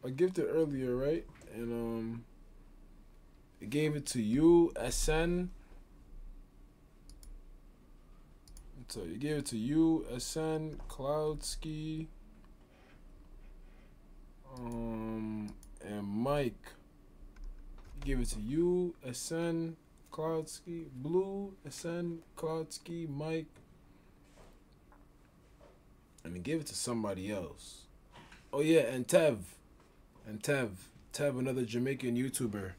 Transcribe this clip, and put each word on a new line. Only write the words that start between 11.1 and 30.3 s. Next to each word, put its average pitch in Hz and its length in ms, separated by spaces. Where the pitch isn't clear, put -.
um, 110 960
and 104 220
Mike. 123 600
Give 135 160
it 117 80
to 113 120
you, 175 540
S 127 280
N. 165 440
Cloudsky, 160 800
Blue, 190 640
S - 180
N, 170 340
Cloudsky, 165 720
Mike. 156 380
I - 40
mean, 87 140
give 156 180
it 147 60
to - 80
somebody 104 560
else. - 520
Oh, 139 80
yeah, 160 200
and 127 260
Tev. 156 320
And 107 160